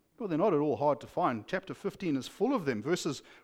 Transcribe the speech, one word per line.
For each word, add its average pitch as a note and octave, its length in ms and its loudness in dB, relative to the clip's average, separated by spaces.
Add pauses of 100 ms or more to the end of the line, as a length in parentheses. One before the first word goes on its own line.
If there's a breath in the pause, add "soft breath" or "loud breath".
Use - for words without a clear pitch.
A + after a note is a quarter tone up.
(180)
Well, A3 100 -4
they're D#3 100 0
not F#3+ 160 4
at C#3+ 60 4
all D3 160 2
hard C#3+ 240 2
to A#2+ 60 -14
find. B2+ 400 0
Chapter - 280 -6
fifteen F3+ 420 -4
is B2+ 120 -6
full B3+ 260 0
of G3+ 100 -2
them, A#2 180 0
verses D#3+ 400 -2 (220 loud breath)